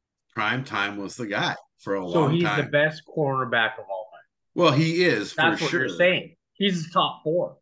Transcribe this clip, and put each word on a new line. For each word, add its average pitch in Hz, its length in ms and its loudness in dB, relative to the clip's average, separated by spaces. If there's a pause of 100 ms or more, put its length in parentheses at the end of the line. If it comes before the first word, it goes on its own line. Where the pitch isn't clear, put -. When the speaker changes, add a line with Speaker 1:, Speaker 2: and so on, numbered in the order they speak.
(360)
Speaker 1:
prime 113 280 -2
time 101 340 -4
was 98 180 -8
the 123 120 -8
guy 127 280 -2 (240)
for 98 160 -4
a 98 60 -2
Speaker 2:
So 92 200 2
Speaker 1:
long 147 120 4
Speaker 2:
he's 170 100 2
Speaker 1:
time. 104 220 0
Speaker 2:
the - 40 -8
best 147 380 2
cornerback 127 720 0
of 101 100 -14
all 92 220 -8
time. - 100 -20 (340)
Speaker 1:
Well, 165 160 4
he 165 320 2
is, 110 300 2
for 156 80 -2
Speaker 2:
That's 160 200 2
what 156 100 -2
Speaker 1:
sure. 175 160 0
Speaker 2:
you're - 100 -6
saying. 175 380 2 (180)
He's 180 320 -2
the 165 80 -16
top 151 300 0
four. 156 380 -2